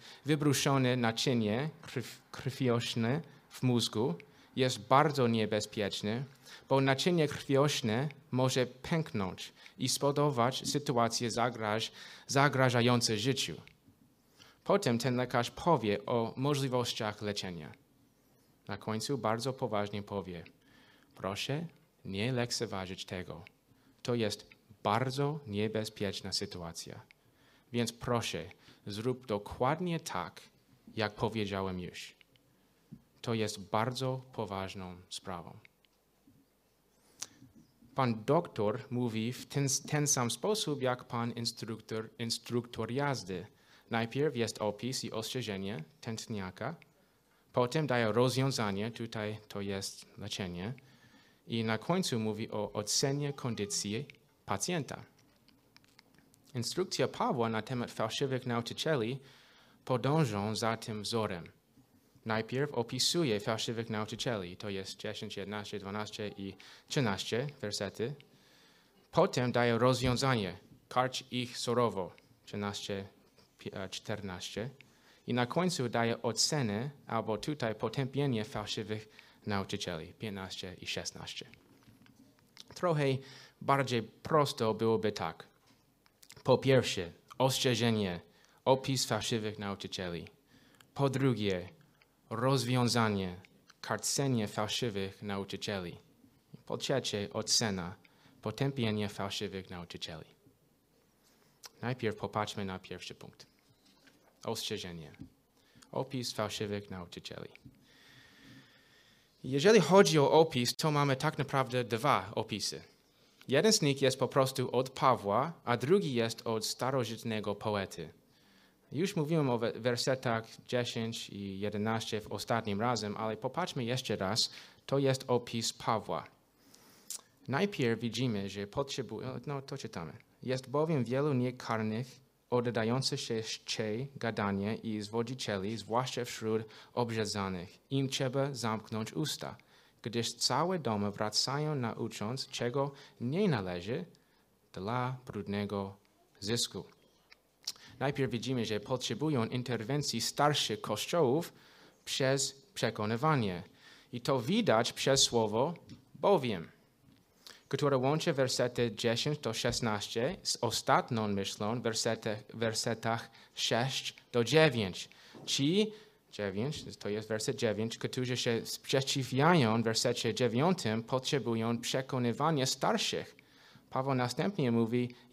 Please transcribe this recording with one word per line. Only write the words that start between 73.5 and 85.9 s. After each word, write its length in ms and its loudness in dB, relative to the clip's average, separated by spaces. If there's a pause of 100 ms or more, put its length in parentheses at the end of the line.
pi-, 160 -10
e, 140 -8
czternaście. 840 -8 (560)
I 80 -2
na 120 2
końcu 420 0
daje 340 2
ocenę, 680 0 (160)
albo 320 -2
tutaj 360 -2
potępienie 720 0
fałszywych 640 -6 (380)
nauczycieli, 640 -4
piętnaście 680 -8
i 60 -12
szesnaście. 600 -8 (1300)
Trochę 300 2 (560)
bardziej 420 2
prosto 720 2
byłoby 380 2
tak. 360 -6 (960)